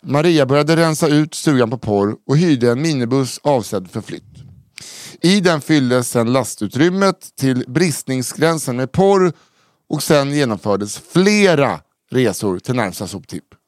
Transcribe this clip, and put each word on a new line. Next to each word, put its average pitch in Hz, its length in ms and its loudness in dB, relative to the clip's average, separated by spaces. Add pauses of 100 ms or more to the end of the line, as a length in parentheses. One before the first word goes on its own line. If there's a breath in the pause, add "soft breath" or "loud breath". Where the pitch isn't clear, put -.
Maria 151 420 2
började 147 300 2
rensa 165 320 2
ut 151 280 2
stugan 127 340 2
på 127 80 -6
porr 104 380 0 (120)
och 135 100 2
hyrde 139 340 2
en 123 100 -2
minibuss 135 640 -2
avsedd 107 480 -2
för 113 100 -8
flytt. - 220 -14 (1000 loud breath)
I 190 180 4
den 170 220 0
fylldes 127 480 0
sedan 120 240 0
lastutrymmet 165 960 -2 (100)
till 127 280 0
bristningsgränsen 139 1080 -2
med 131 140 -6
porr 190 400 2 (580 soft breath)
och 151 140 -6
sen 139 280 2
genomfördes 104 640 -2 (160)
flera 175 680 2 (320)
resor 107 480 -2
till 123 160 -6
närmsta 101 320 -4
soptipp. 87 360 -14 (240)